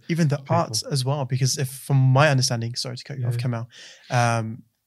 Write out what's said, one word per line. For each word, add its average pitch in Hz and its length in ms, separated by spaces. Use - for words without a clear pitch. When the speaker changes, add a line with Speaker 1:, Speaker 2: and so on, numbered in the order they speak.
Speaker 1:
Even 165 180
the 143 100
Speaker 2:
People - 200
Speaker 1:
arts 117 260
as 135 220
well, 143 180
because 127 340
if, 135 120
from - 280
my 131 320
understanding, 123 460
sorry 123 220
to - 80
cut 135 140
you 120 60
off, 120 100
Speaker 2:
Yeah. 120 80
Speaker 1:
Kamal, 117 260
um, 117 540